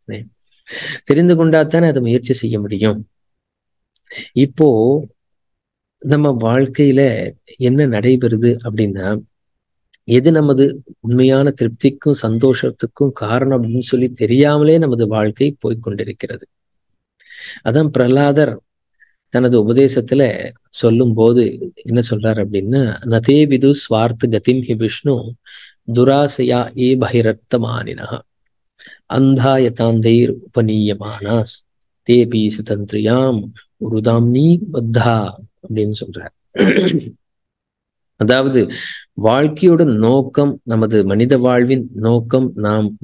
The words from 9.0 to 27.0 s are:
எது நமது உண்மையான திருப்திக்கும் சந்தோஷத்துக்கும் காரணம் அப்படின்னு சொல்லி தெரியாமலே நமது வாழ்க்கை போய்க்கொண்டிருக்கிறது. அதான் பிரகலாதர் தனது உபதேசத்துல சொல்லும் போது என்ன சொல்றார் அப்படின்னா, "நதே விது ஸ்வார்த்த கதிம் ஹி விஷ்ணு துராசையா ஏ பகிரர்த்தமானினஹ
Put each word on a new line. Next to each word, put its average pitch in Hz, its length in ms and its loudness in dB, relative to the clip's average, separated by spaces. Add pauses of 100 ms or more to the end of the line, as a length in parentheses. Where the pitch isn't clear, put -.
எது 127 280 4
நமது 143 500 2 (180)
உண்மையான 131 600 2
திருப்திக்கும் 135 640 -2
சந்தோஷத்துக்கும் 123 920 -2
காரணம் 123 500 -2
அப்படின்னு 117 160 -4
சொல்லி 123 300 -2
தெரியாமலே 147 720 2
நமது 123 280 0
வாழ்க்கை 107 500 -2 (100)
போய்க்கொண்டிருக்கிறது. 107 760 -8 (1200)
அதான் 147 340 0
பிரகலாதர் 135 580 2 (720)
தனது 123 400 2
உபதேசத்துல 127 840 0 (200)
சொல்லும் 117 440 2
போது 113 600 0
என்ன 117 260 -4 (100)
சொல்றார் 110 360 -2
அப்படின்னா, 107 580 -2
"நதே 123 420 2
விது 135 240 2
ஸ்வார்த்த 117 560 -2
கதிம் 127 360 0
ஹி 120 140 -4
விஷ்ணு 117 580 -4 (600)
துராசையா 123 840 0
ஏ 127 160 2
பகிரர்த்தமானினஹ 117 1200 -4 (880)